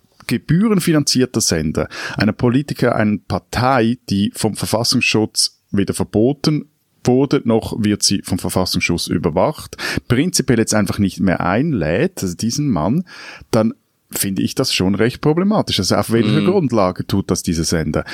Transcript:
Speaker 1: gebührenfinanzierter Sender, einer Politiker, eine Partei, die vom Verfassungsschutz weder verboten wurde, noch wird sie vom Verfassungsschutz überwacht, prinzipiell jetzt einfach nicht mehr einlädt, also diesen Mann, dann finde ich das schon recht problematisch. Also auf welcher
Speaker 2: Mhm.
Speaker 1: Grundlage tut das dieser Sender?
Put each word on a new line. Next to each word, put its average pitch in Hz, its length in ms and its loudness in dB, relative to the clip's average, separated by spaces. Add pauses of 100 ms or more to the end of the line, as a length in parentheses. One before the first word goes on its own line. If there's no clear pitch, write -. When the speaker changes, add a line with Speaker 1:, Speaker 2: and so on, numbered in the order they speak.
(280)
Speaker 1:
gebührenfinanzierter 156 1120 2
Sender, 78 480 -2 (280)
einer 107 160 2
Politiker, 127 600 0
eine 104 220 2
Partei, 120 800 0 (120)
die 101 260 0
vom 107 200 -2
Verfassungsschutz - 1040 -2 (120)
weder 98 220 0
verboten 139 760 0 (340)
wurde, 135 400 4
noch 113 360 0
wird 104 240 0
sie - 200 0
vom 92 160 -2
Verfassungsschutz 90 680 -2
überwacht, 90 680 -2 (320)
prinzipiell 127 520 2
jetzt 110 160 0
einfach 104 240 0
nicht 98 200 0
mehr 95 220 0
einlädt, 107 800 0
also 90 140 -4
diesen 120 340 -2
Mann, 107 340 0 (480)
dann 110 220 2 (420)
finde 98 280 -2
ich 110 100 -2
das - 180 -2
schon 95 220 2
recht 110 280 0
problematisch. 175 580 0
Also 101 160 0
auf 104 160 -2
welcher 117 300 2
Speaker 2:
Mhm. 101 40 0
Speaker 1:
Grundlage 117 640 0
tut 98 240 0
das 90 100 0
dieser 82 220 -2
Sender? 78 500 -2